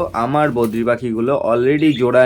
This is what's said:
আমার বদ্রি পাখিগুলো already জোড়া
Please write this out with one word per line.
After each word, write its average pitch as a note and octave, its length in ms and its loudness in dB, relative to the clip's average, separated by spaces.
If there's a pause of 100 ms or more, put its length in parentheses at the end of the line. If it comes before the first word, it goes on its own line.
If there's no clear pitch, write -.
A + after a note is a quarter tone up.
(240)
আমার D3 320 0
বদ্রি A#2 320 -2
পাখিগুলো A#2+ 440 -2 (180)
already C#3 400 2 (100)
জোড়া B2 260 4